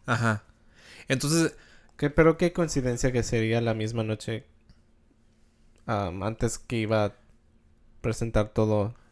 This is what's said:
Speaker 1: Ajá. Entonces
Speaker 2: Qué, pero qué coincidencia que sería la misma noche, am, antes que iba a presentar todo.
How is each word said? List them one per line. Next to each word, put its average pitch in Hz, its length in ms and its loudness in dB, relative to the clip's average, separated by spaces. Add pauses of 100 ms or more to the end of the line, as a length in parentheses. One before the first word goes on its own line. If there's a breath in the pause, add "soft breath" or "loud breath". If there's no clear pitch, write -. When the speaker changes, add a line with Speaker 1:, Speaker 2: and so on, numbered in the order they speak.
Speaker 1:
Ajá. 113 380 2 (640 soft breath)
Entonces 147 460 2 (440 soft breath)
Speaker 2:
Qué, 147 140 0
pero 160 260 6
qué 175 160 0
coincidencia 127 580 0
que 120 120 2
sería 113 360 0
la 117 140 0
misma 110 300 -4
noche, 110 420 -6 (1400)
am, 98 360 -4
antes 110 360 -2
que - 180 -6
iba 107 280 2
a 101 100 -4 (840)
presentar 113 480 0
todo. 107 460 0 (160)